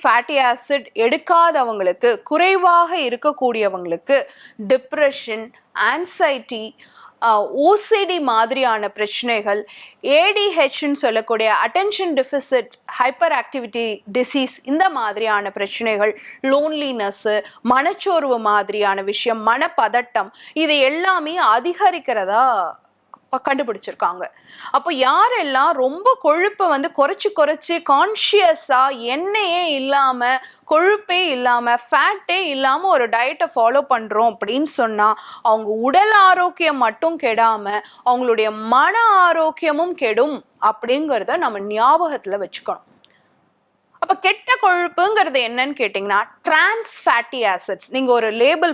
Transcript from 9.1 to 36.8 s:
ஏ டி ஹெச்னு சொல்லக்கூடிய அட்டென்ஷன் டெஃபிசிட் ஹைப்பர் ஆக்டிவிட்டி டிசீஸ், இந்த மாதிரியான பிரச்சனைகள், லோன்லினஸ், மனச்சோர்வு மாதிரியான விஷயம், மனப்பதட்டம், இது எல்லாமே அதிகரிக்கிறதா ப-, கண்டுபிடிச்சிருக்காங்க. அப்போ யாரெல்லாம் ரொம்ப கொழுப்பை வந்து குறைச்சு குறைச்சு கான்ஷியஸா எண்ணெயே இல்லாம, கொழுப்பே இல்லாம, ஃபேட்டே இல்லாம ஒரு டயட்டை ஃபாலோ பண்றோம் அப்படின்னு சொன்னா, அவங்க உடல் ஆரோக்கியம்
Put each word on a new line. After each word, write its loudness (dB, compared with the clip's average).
ஏ 4
டி 0
ஹெச்னு -2
சொல்லக்கூடிய 0
அட்டென்ஷன் -2
டெஃபிசிட் -4
ஹைப்பர் 0
ஆக்டிவிட்டி -6
டிசீஸ், -2
இந்த 0
மாதிரியான -2
பிரச்சனைகள், -2
லோன்லினஸ், -2
மனச்சோர்வு 0
மாதிரியான 0
விஷயம், -2
மனப்பதட்டம், 0
இது 2
எல்லாமே -2
அதிகரிக்கிறதா 0
ப-, -4
கண்டுபிடிச்சிருக்காங்க. -4
அப்போ -2
யாரெல்லாம் 2
ரொம்ப 0
கொழுப்பை 2
வந்து 0
குறைச்சு 0
குறைச்சு 0
கான்ஷியஸா 2
எண்ணெயே -2
இல்லாம, 0
கொழுப்பே 2
இல்லாம, 0
ஃபேட்டே 0
இல்லாம 0
ஒரு 2
டயட்டை -2
ஃபாலோ 2
பண்றோம் 0
அப்படின்னு -4
சொன்னா, 2
அவங்க 0
உடல் 4
ஆரோக்கியம் 2